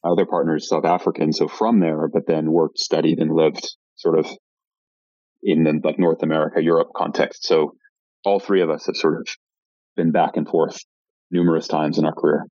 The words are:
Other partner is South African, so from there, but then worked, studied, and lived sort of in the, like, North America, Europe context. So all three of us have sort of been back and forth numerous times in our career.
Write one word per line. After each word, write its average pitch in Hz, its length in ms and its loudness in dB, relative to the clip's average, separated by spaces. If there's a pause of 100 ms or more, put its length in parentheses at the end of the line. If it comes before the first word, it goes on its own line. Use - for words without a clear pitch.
Other 87 220 2
partner 82 300 0
is 76 120 -6
South 80 160 -2
African, 85 480 0
so 76 160 0
from 110 320 2
there, 78 280 0
but - 180 -2
then 78 260 0
worked, 80 260 0
studied, - 400 0
and 80 160 0
lived - 320 2 (300)
sort 80 220 2
of 80 100 0 (1120)
in 80 220 2
the, 78 180 2
like, 78 160 -2
North 85 240 2
America, 78 400 0
Europe 82 320 2
context. - 500 -4
So 76 280 2 (520)
all 101 160 2
three 98 220 0
of 80 80 0
us 73 160 -4
have - 100 -6
sort - 240 0
of - 80 -12 (680)
been 82 160 0
back 80 240 0
and 78 120 -4
forth 80 320 -2 (500)
numerous 85 360 0
times 76 320 -2
in 78 60 2
our 78 100 -2
career. 76 400 0